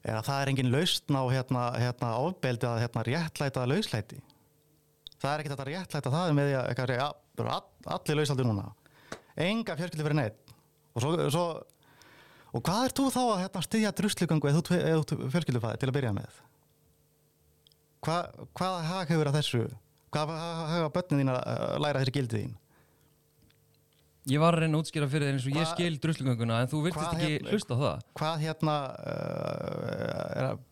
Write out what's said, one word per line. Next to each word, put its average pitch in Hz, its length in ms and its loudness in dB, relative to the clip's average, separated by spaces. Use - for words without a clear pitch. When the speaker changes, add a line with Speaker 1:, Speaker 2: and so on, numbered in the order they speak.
Speaker 1:
er 110 180 -2
að 110 80 -6
það 139 140 0
er 139 100 2
engin 127 220 2
lausn 147 420 2
á, 135 80 2
hérna, 127 380 2
hérna, 120 440 -2
ofbeldi 127 500 -2
að, 117 160 0
hérna, 113 240 -2
réttlæta 143 580 -2
lauslæti. 127 540 -2
Það 139 200 -2
er 151 120 -2
ekkert 135 120 -4
hægt 135 80 -8
að 131 80 -6
réttlæta 160 400 -4
það 165 240 2
með 143 140 4
því 139 80 2
að, 123 100 0
eitthvað 123 160 -2
að 123 80 0
segja, 127 140 2
„Já, - 20 -2
það 113 160 -4
eru 120 80 -2
all-, - 400 -8
allir 151 260 0
lauslæti 131 300 2
núna. 101 160 0
Enga 202 440 -2
fjölskyldu 165 260 -4
fyrir 151 140 4
neinn.“ 110 220 -2
Og 117 80 0
svo, 156 100 2
svo, 165 200 2
og 117 140 -4
hvað 202 220 2
ert 254 140 -2
þú 277 80 4
þá 247 140 2
að, 220 180 4
hérna, 185 240 -4
styðja 214 320 2
druslugöngu 160 560 2
ef 156 80 6
þú 165 80 -2
tve-, 175 180 4
ef 160 220 2
þú 131 240 -2
fjölskyldufaðir 120 500 0
til 131 80 0
að 123 80 -2
byrja 127 160 0
með? - 240 -8
Hva-, 170 240 0
hvaða 180 340 -2
hag 175 260 -4
hefur 151 220 4
að 151 80 4
þessu? 123 240 0
Hvaða 151 220 0
ha-, 170 240 -6
ha-, 156 100 -4
hag 170 140 2
hafa 151 100 -2
börnin 151 300 2
þín 131 100 4
að, 127 80 0
að - 280 0
læra 139 200 2
þessi 123 120 0
gildi 113 280 0
þín? 117 100 -6
Speaker 2:
Ég 139 160 2
var 170 160 6
að 160 60 2
reyna 160 160 2
að - 20 0
útskýra 147 240 -2
fyrir 143 220 0
þér 139 80 0
eins 127 100 -2
og 135 80 -2
ég 151 60 2
Speaker 1:
Hva-, 165 160 0
Speaker 2:
skil 170 240 0
druslugönguna, 120 640 0
en 127 80 -2
þú 151 100 0
virtist 156 220 -2
Speaker 1:
hvað 165 160 -2
Speaker 2:
ekki 156 160 2
Speaker 1:
hérna, - 160 -4
Speaker 2:
hlusta 196 240 0
á - 20 2
það. 117 280 0
Speaker 1:
hvað 156 260 -2
hérna, 156 360 0
eh, 50 1400 -4
er 131 80 0
að - 240 -6